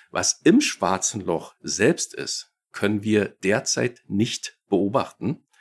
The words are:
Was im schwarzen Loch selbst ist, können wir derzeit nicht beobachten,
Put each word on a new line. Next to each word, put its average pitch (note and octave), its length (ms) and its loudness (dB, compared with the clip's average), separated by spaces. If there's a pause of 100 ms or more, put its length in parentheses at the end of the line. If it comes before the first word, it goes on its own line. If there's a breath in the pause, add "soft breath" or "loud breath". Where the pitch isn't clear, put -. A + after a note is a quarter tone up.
(100)
Was - 320 -2
im A3 180 6
schwarzen F#2+ 600 -2
Loch F2+ 400 -4
selbst G#2+ 520 0
ist, - 400 -10 (200)
können G#2 320 -2
wir G#2+ 240 2 (160)
derzeit A#2+ 640 -2
nicht - 500 -2 (100)
beobachten, G2+ 760 -2 (160 loud breath)